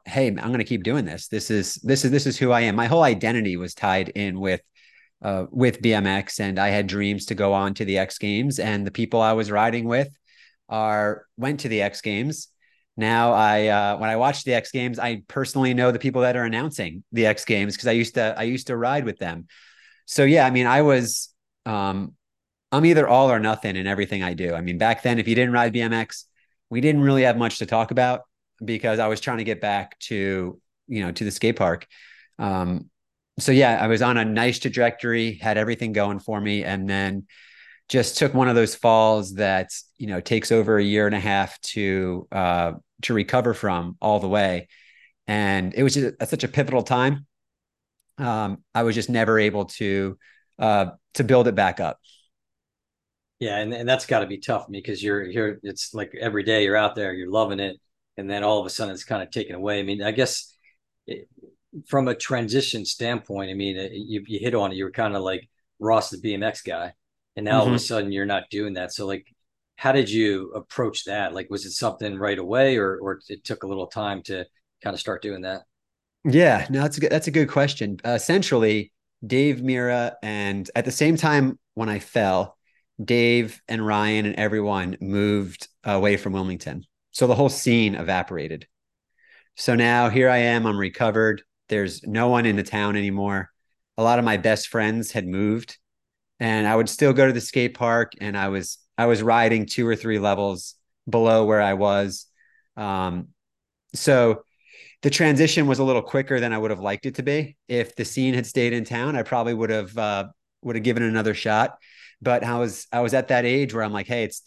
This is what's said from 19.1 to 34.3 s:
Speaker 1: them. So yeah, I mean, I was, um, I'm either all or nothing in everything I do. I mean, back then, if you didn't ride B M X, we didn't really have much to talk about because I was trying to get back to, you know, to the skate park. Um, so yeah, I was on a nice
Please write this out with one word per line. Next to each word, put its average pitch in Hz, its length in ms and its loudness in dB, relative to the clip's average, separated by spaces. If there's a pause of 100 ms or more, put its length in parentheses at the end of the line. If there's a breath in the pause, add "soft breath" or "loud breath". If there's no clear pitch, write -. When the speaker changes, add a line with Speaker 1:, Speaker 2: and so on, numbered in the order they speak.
Speaker 1:
them. 85 280 -8 (580 soft breath)
So 139 200 2
yeah, 143 200 8
I 127 60 4
mean, 123 160 2
I 135 140 6
was, 127 520 2 (320)
um, 98 480 -4 (600)
I'm 151 120 4
either 156 220 6
all 131 240 6
or 113 80 2
nothing 107 380 -2
in 95 100 -4
everything 98 340 -2
I 90 120 -4
do. 85 200 -4
I 85 60 -4
mean, 87 180 -4
back 113 240 2
then, 120 160 0
if 113 120 0
you 113 40 2
didn't 123 200 2
ride 120 180 4
B 120 80 -2
M 117 140 0
X, - 320 -6 (440)
we 117 120 -4
didn't 147 200 4
really 135 220 6
have 117 140 4
much 117 220 -2
to 107 60 -6
talk 113 260 0
about 123 320 2 (400)
because 110 360 -2
I 110 80 2
was 107 140 -2
trying 123 160 -4
to 110 80 -6
get 110 160 -4
back 101 380 -4
to, 95 600 -4 (280)
you 110 140 -4
know, 90 120 -4
to - 100 -8
the 101 80 -4
skate 113 240 0
park. 85 320 0 (500 loud breath)
Um, 92 520 -4 (500)
so 135 140 2
yeah, 127 280 6
I 110 60 2
was 110 140 2
on 123 160 2
a 110 80 2
nice 117 340 0